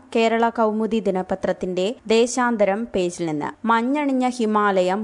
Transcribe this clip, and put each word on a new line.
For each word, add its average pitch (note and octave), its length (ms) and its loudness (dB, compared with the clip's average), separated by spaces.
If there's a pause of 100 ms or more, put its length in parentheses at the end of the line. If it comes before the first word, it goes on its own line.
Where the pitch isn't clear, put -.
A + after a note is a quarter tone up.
(100)
കേരള A3+ 380 2
കൗമുദി A3 520 0
ദിനപത്രത്തിന്റെ F#3 840 -2 (220)
ദേശാന്തരം A3+ 760 2
പേജിൽ F3+ 420 -4
നിന്ന്. D3 240 -4 (160)
മഞ്ഞണിഞ്ഞ B3+ 640 0
ഹിമാലയം G#3 760 2